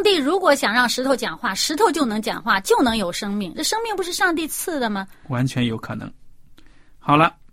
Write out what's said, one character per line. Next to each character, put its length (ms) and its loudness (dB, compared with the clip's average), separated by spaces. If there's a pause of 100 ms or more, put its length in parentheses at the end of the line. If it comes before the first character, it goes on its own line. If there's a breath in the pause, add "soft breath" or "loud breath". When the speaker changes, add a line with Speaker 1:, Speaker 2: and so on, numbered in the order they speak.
Speaker 1:
帝 120 6
如 220 2
果 160 6
想 180 0
让 160 2
石 140 -2
头 140 2
讲 200 -6
话， 180 -4
石 200 -2
头 160 4
就 140 0
能 180 -2
讲 200 -4
话， 180 2
就 220 2
能 140 2
有 140 -2
生 240 -6
命。 220 -4
这 80 -6
生 180 -2
命 140 -4
不 60 -4
是 100 -4
上 220 0
帝 120 -2
赐 320 -6
的 100 0
吗？ 200 -4 (200 soft breath)
Speaker 2:
完 180 0
全 180 -2
有 120 -2
可 180 -10
能。 180 -10 (840 soft breath)
好 180 2
了， 180 4 (180)